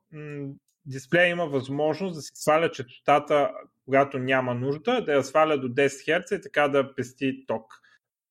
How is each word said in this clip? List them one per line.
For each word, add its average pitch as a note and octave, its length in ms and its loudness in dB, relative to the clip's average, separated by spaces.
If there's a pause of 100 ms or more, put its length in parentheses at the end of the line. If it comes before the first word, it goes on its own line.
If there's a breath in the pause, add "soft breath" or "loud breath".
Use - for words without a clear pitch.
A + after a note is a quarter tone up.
(120)
м, D3 360 -10 (380)
дисплея C#3 420 0
има F3 200 -2
възможност D3 680 -2
да D3+ 60 -12
се - 140 -16
сваля D#3 360 2
честотата, D3 840 0 (320)
когато C3+ 340 2
няма B2+ 340 0
нужда, D3 520 -2
да D3+ 80 0
я C3+ 100 4
сваля D#3 340 2
до C3 120 -4
десет C3+ 360 0
херца F3+ 300 -2
и E3+ 60 -6
така - 260 0
да C3+ 280 0
пести C3 500 -6
ток. - 280 -8 (580 soft breath)